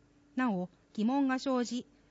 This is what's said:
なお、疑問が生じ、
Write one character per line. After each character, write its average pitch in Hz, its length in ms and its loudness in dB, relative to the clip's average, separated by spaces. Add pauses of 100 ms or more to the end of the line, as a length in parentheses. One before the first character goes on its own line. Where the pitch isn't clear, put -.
(360)
な 254 160 0
お、 180 180 -2 (240)
疑 214 120 0
問 277 220 2
が 262 120 0
生 254 240 0
じ、 233 220 -6 (260)